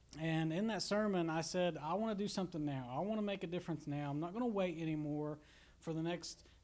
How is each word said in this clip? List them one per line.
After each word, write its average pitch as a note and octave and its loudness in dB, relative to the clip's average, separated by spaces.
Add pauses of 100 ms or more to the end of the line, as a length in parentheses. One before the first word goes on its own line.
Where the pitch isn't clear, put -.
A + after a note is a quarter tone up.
(200)
And D#3+ 2
in G3+ 2
that G3+ 0
sermon, G3+ 2
I D#3+ 2
said, F3 2
"I D#3 0
wanna A3 0
do G3+ 0
something F3 -2
now. C3+ -2
I C#3+ 0
wanna G#3+ 0
make G3 -2
a F3 -4
difference E3+ -2
now. C#3+ -2
I'm C#3+ 0
not E3+ -2
gonna A#3+ 0
wait F#3+ 2
anymore D3+ 0 (400)
for E3 -4
the D#3+ 0
next E3+ -4 (180)